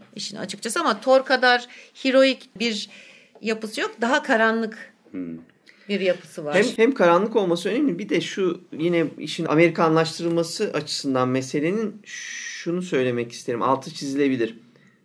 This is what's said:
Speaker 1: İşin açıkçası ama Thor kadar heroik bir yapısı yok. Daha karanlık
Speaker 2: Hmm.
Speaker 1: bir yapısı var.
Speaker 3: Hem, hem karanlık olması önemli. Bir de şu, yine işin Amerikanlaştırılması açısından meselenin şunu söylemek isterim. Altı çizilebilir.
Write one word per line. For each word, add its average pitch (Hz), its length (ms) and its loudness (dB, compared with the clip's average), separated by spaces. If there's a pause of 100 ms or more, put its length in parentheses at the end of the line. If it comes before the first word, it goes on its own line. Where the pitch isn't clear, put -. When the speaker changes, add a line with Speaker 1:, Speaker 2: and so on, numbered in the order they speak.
(160)
Speaker 1:
İşin - 220 -12
açıkçası - 420 -8
ama 240 220 0
Thor 262 240 4
kadar 247 400 4 (380)
heroik 262 460 4 (100)
bir 220 300 -4 (520)
yapısı 220 400 -6
yok. 403 100 -4 (100)
Daha 269 220 2
karanlık 226 680 0 (180)
Speaker 2:
Hmm. 85 260 -10 (520)
Speaker 1:
bir 196 100 -2
yapısı 180 460 -4
var. 147 100 -2
Speaker 3:
Hem, 202 100 6 (100)
hem 226 180 4
karanlık 185 420 4
olması 185 340 0
önemli. 214 300 0
Bir 202 100 -10
de 185 120 2
şu, 180 400 -2 (100)
yine 165 340 0 (120)
işin 160 280 -6
Amerikanlaştırılması 165 1300 2
açısından 131 560 -2
meselenin 151 760 -2
şunu - 760 -8
söylemek 127 500 -2
isterim. 120 300 -6
Altı 135 320 0
çizilebilir. 135 640 -2 (480)